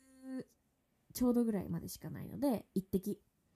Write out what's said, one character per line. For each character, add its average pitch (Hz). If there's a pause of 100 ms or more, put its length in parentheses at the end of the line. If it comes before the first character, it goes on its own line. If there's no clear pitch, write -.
(1120)
ち -
ょ 247
う 240
ど 240
ぐ 226
ら 202
い -
ま 170
で -
し -
か 156
な -
い -
の -
で、 254
一 190
滴 - (360)